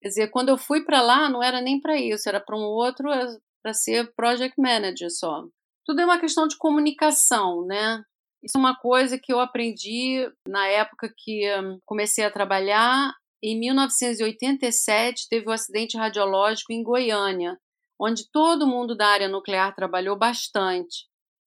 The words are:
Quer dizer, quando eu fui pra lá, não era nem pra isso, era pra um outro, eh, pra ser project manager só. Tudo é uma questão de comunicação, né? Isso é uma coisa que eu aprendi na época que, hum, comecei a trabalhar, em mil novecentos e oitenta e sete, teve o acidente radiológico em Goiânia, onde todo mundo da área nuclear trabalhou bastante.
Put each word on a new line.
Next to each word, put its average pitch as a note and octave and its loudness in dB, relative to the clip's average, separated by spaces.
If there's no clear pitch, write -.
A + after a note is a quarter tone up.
Quer - -8
dizer, G#3+ -2
quando B3+ 0
eu C4 6
fui D4+ 0
pra D4 4
lá, C4 6
não B3 -2
era B3+ 0
nem C4+ 0
pra D#4 0
isso, A3 -4
era G3+ -2
pra G#3+ -8
um G#3+ -4
outro, B3 -2
eh, B3 -4
pra G#3+ -8
ser A#3 -2
project B3 0
manager G#3 0
só. E3 -6
Tudo D#4 0
é F4 4
uma F4 4
questão D#4+ 0
de D4+ -4
comunicação, D4 2
né? G#3+ -2
Isso - -4
é - 2
uma B3+ 4
coisa B3+ 2
que - -6
eu B3 2
aprendi B3 -4
na G3 0
época G#3+ 0
que, G#3+ -6
hum, F#3+ -8
comecei G#3+ -2
a G3+ 0
trabalhar, G#3 2
em A3 -2
mil A#3+ -2
novecentos B3+ 0
e A#3 0
oitenta B3 -2
e A#3 0
sete, A#3 0
teve A3+ -2
o A3+ -2
acidente A3 -4
radiológico G#3 0
em A3+ -6
Goiânia, G3+ 0
onde A3+ -2
todo D#4 4
mundo B3 -2
da G#3 2
área G3+ 4
nuclear G3 -2
trabalhou F#3 -2
bastante. G3 -2